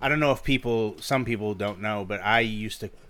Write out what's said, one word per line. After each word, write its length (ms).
I 80
don't 100
know 120
if 120
people, 560
some 260
people 300
don't 260
know, 240
but 180
I 180
used 400
to 80